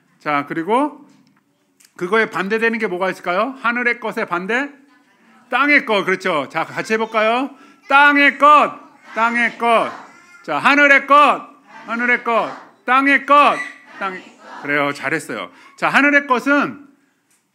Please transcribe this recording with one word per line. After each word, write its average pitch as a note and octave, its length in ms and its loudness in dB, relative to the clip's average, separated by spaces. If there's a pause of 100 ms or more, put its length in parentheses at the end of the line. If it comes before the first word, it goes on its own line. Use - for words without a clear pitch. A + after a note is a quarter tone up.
(180)
자, C#3+ 280 -4
그리고 A3 580 -4 (920)
그거에 G3+ 340 -2
반대되는 A3 500 -2
게 G#3+ 80 -2
뭐가 F3+ 220 -4
있을까요? F#3+ 520 -4
하늘의 A#3 380 -2
것의 G#3 280 -6
반대? A3 420 -4 (800)
땅의 C#4+ 360 2
것. G3+ 180 0
그렇죠. E3 460 -4
자, D#3+ 160 -4
같이 E3 280 -6
해볼까요? A3+ 560 -2 (400)
땅의 C#4+ 480 4
것, C#4+ 420 4 (360)
땅의 A#3 420 -2
것. A3 340 0 (520)
자, D3 160 -4
하늘의 C#4 480 4
것, C4+ 420 4 (380)
하늘의 A#3+ 360 -2
것, G#3 320 -2 (300)
땅의 C4+ 400 2
것, C#4 320 4 (400)
땅-, F#3+ 240 -8 (400)
그래요. C#3+ 320 -2
잘했어요. C3+ 560 -6 (280)
자, E3 120 -2
하늘의 C#4+ 380 2
것은 B3 580 -2 (680)